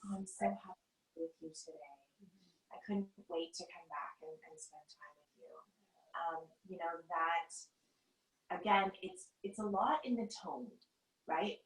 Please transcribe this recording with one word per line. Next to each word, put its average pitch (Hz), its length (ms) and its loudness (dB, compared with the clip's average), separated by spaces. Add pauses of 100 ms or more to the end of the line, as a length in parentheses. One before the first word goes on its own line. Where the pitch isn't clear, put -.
Oh, 202 120 -2
I'm 190 80 -2
so 196 240 0
happy 190 400 -6 (240)
with 165 280 -4
you - 120 -10
today. - 440 -14 (760)
I - 40 -14 (100)
couldn't 196 220 0 (200)
wait 165 320 -2
to 175 80 -8
come - 200 -16
back - 360 -6
and, 480 80 -10
and 480 240 -18
spend - 320 -16
time - 240 -18
with - 240 -20
you. - 160 -20 (640)
Um, 165 240 0 (240)
you 185 160 -8
know, 170 140 2 (180)
that, 165 360 4 (1000)
again, 190 420 6 (140)
it's, - 240 -8 (140)
it's 196 160 -4
a 214 60 0
lot 208 380 6
in 247 140 2
the 226 80 2 (180)
tone, 247 300 -6 (560)
right? - 360 2